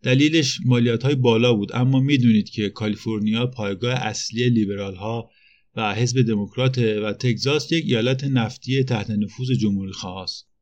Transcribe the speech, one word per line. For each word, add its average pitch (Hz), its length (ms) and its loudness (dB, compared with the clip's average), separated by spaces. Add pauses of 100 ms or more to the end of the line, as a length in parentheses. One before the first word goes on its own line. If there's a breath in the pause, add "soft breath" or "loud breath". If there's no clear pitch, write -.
دلیلش 143 600 2
مالیات‌های 120 500 2
بالا 120 400 4
بود، 101 200 -2
اما 131 260 2
می‌دونید 120 480 4
که 104 200 -4
کالیفرنیا 107 800 -2
پایگاه 110 480 -4
اصلی 113 560 -2
لیبرال‌ها 101 800 -2 (460 soft breath)
و 107 180 -2
حزب 123 280 0
دموکرات 113 560 0
و 107 340 0
تگزاس 135 600 -2
یک 165 120 -2
ایالت 131 400 0
نفتی 127 600 -2
تحت 110 260 -4
نفوذ 107 420 -4
جمهوری 98 400 0
خواهاست. 92 560 -12 (140)